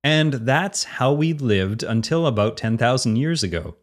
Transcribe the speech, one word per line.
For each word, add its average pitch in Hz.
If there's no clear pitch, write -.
And 156
that's 135
how 131
we 160
lived 107
until 117
about 110
ten 110
thousand 120
years 151
ago 85